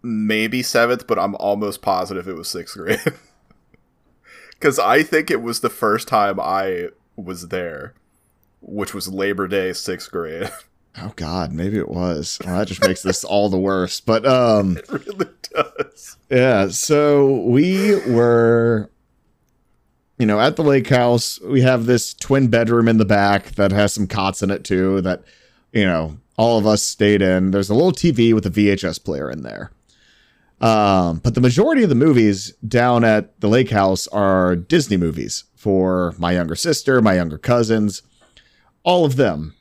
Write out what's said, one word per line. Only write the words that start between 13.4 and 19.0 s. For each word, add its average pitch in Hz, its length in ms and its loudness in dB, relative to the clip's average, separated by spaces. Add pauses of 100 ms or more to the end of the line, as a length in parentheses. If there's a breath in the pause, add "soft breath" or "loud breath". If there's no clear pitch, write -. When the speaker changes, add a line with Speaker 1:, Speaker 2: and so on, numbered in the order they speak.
Speaker 2:
the 95 120 0
worse. 92 420 -2
But, 113 240 0
um, 113 520 2
Speaker 1:
<laughs> - 0 -
It - 120 -16
really - 380 -8 (260)
does. - 640 -8 (120)
Speaker 2:
yeah, 123 400 2
so 143 720 2
we 185 520 2 (120)
were, 117 840 2 (1300)